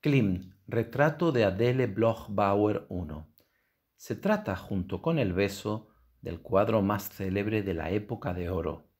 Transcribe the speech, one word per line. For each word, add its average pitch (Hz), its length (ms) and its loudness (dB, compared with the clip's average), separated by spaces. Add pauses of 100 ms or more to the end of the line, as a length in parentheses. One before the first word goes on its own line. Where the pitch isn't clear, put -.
Klimt, 110 540 2 (140)
retrato 147 640 0
de 120 100 4
Adele 117 460 2
Bloch-Bauer 104 1000 2
uno. 80 440 -8 (640)
Se - 180 -8
trata, 202 400 -2
junto 92 480 -4
con 165 160 0
El 101 140 0
beso, 101 560 -2 (340)
del 87 180 -8
cuadro 107 420 4
más 98 260 0
célebre 101 540 -2
de 98 120 -2
la 80 160 -4
época 104 420 -4
de 87 160 -4
oro. 82 520 -4